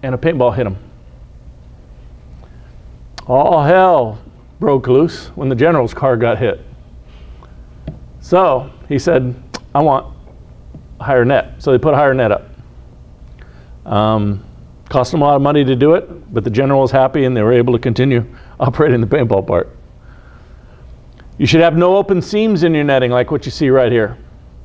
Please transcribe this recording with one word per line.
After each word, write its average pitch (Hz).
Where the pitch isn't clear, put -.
and 131
a -
paintball 127
hit 127
him. 98
All 143
hell 156
broke 139
loose 139
when 135
the 131
general's 143
car 131
got 113
hit. 117
So 151
he 143
said, 127
"I 143
want 143
a 120
higher 127
net." 131
So 143
they 127
put 143
a 135
higher 139
net 120
up. -
Um, 104
cost 127
them 165
a 143
lot 143
of 139
money 143
to 131
do 143
it, -
but 113
the 123
general 135
was 127
happy 135
and 127
they 110
were 113
able 127
to 117
continue 123
<laughs> -
operating 123
the 113
paintball 110
park. 87
You 151
should 160
have 165
no 180
open 196
seams 208
in 165
your 147
netting 127
like 123
what 147
you 123
see 143
right 127
here. 113